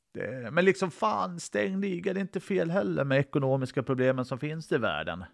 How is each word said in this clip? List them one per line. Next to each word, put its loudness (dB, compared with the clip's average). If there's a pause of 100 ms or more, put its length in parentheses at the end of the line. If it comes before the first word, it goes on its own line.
(140)
det, -8
men 4
liksom, 4
fan, -2
stängd -2
liga, -2
det -2
är -2
inte -4
fel 0
heller 0
med 4
ekonomiska 0
problemen 2
som -6
finns -6
i 2
världen. -2